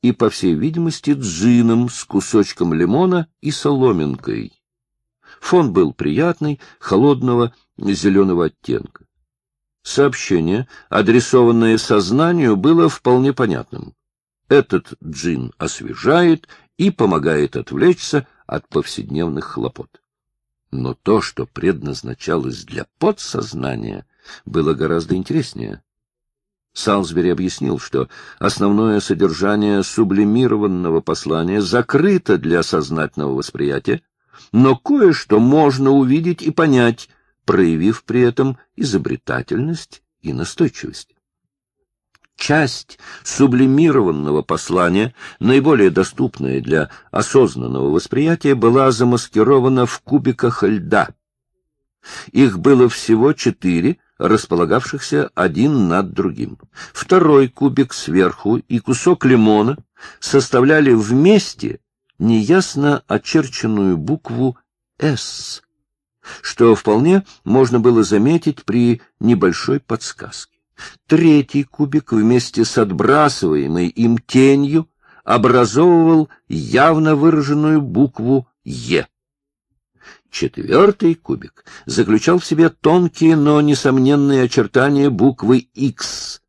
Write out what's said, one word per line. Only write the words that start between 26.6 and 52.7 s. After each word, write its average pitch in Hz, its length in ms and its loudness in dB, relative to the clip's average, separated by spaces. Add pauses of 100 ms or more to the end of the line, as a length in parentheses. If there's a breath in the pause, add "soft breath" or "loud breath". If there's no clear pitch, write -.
Салсбери 90 580 -2
объяснил, 85 480 -4
что 65 300 -6 (300 loud breath)
основное 101 600 0
содержание 98 840 -2
сублимированного 104 1160 0
послания 82 600 -4
закрыто 120 760 0
для 82 240 0
сознательного 76 720 -6
восприятия, 71 680 -6 (480 soft breath)
но 127 260 4
кое-что 180 600 2
можно 135 520 2
увидеть 143 520 0
и 151 80 -2
понять, 127 580 0 (360)
проявив 90 580 0
при 123 200 -2
этом 127 360 0 (160 soft breath)
изобретательность 117 1300 -6 (200)
и 78 100 -8
настойчивость. - 840 -6 (1200)
Часть - 600 -4 (240 loud breath)
сублимированного 123 1200 2
послания, 90 720 -2 (240 loud breath)
наиболее 131 520 4
доступная 73 680 -4
для 71 300 -2 (220 loud breath)
осознанного 65 800 0
восприятия, 139 640 -2
была 123 340 2
замаскирована 123 960 2
в - 140 -12
кубиках 123 640 -2
льда. 101 460 0 (1200 loud breath)
Их 120 260 2
было 127 300 4